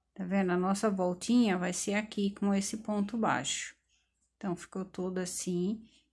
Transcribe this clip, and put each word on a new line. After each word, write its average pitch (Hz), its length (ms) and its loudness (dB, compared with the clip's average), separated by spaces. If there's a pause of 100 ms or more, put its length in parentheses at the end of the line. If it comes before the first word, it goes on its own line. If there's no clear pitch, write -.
(120)
Tá 196 120 -8
vendo? 185 260 2
A 180 60 2
nossa 196 340 2
voltinha 202 680 4
vai 180 160 -2
ser 196 220 -2
aqui 208 380 0
com 202 200 0
esse 196 260 0
ponto 208 380 -2
baixo. 139 600 -2 (600)
Então, 185 200 -4
ficou - 280 -10
todo 185 340 -6
assim. 180 640 -2 (320)